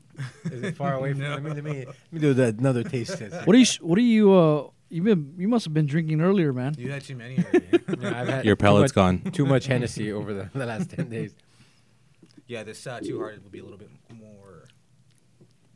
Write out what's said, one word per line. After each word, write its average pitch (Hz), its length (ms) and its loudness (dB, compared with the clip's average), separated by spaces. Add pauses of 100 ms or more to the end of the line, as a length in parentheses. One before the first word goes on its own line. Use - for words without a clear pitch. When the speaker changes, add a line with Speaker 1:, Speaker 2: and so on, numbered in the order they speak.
(460)
Speaker 1:
Is 127 180 -8
it 180 120 -8
far 139 180 -4
away 135 180 -4
from 139 80 -6
Speaker 2:
<laughs> - 20 -6
No. 147 140 -6
Speaker 1:
let 147 280 -8
me, 143 220 -8
let - 260 -20
me 165 60 -10
do 147 160 4
the, 123 140 4
another 120 340 0
taste 131 360 -6
test. 156 280 -12
Speaker 3:
What 185 60 6
do 240 80 10
you, 240 40 8
sh-, - 160 0
what 170 140 0
do 233 80 4
you, 220 300 6
uh, 156 360 4 (220)
you 165 120 -6
been, 170 360 0
you 180 100 -4
must 233 160 2
have 156 80 -6
been 151 140 2
drinking 156 340 0
earlier, 175 320 2
man. 127 240 -4
Speaker 2:
You 127 140 -8
had 139 140 -10
too 139 120 -14
many 123 220 -8
already. - 340 2
<laughs> - 280 -2
Speaker 1:
Yeah, - 200 -6
I've - 80 -4
had 135 160 -2
Speaker 4:
Your 104 120 6
Speaker 1:
too - 80 -2
Speaker 4:
palate's 101 260 6
Speaker 1:
much, - 40 -8 (280)
Speaker 4:
gone. - 100 -6
Speaker 1:
too 143 140 0
much 135 200 2
Hennessy 117 460 -4
over 104 220 -8
the, 98 180 -10
the 131 140 -8
last 117 240 -8
ten - 180 -8
days. 110 260 -10 (1120)
Speaker 2:
Yeah, 110 160 -12
this, 107 220 -16
uh, 120 140 -12
Two 120 180 -8
Hearted 107 260 -12
will 98 60 -20
be - 100 -18
a - 20 -16
little - 160 -20
bit 214 120 -20 (240)
more, 98 500 -20 (1120)